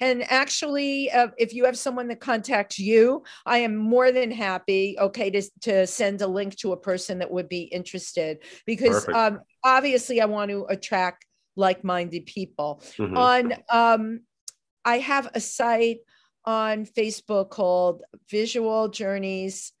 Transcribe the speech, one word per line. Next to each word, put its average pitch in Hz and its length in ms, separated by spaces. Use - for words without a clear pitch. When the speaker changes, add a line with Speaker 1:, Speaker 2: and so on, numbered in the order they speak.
Speaker 1:
And 247 300
actually, 277 800
uh, 240 180
if 233 160
you 240 100
have 247 120
someone 247 300
that 233 140
contacts 220 580
you, 226 460
I 240 120
am 226 160
more 240 380
than 254 180
happy, 196 680
okay, 202 300
to, 196 120
to 196 260
send 202 340
a 196 60
link 196 300
to 202 120
a 180 60
person 185 420
that 180 140
would 180 160
be 175 140
interested. 170 840
Because, 220 400
Speaker 2:
Perfect. 214 120
Speaker 1:
um, 214 220
obviously, 262 560
I 220 60
want 208 260
to 202 160
attract 190 580
like-minded 180 720
people. 147 540
Speaker 2:
Mm-hmm. - 200
Speaker 1:
On, 247 380
um, 226 480
I 240 140
have 269 360
a 226 60
site 233 580
on 220 380
Facebook 208 680
called 180 520
Visual 220 580
Journeys 190 920